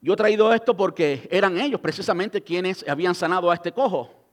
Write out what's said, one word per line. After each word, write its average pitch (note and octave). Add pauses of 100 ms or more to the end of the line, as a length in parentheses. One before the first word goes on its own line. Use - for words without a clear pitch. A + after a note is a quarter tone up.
Yo D#3
he G3+
traído G#3+
esto A3+
porque E3
eran F#3
ellos A#3
precisamente F#3+
quienes F#3
habían E3+
sanado F3+
a -
este E3+
cojo F3 (240)